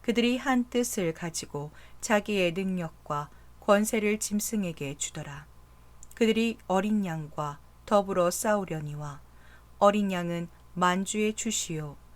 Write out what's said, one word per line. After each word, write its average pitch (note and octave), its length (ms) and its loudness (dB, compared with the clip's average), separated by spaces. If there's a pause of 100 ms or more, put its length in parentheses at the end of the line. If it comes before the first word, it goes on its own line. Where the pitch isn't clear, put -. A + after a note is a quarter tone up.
그들이 A#3+ 360 2
한 B3 320 0
뜻을 G3+ 440 -2
가지고 D3+ 580 -8 (300)
자기의 G#3 520 2
능력과 E3+ 760 -4 (320)
권세를 G#3+ 580 4
짐승에게 F3+ 800 -4
주더라. C#3+ 480 -10 (720)
그들이 A3+ 420 2 (100)
어린 G3 380 2
양과 D3+ 540 -6 (260)
더불어 F#3+ 460 4
싸우려니와, D#3 920 -4 (580)
어린 G3+ 320 6
양은 E3+ 380 -2 (240)
만주의 F#3+ 600 2
주시요 D#3 600 -6 (200)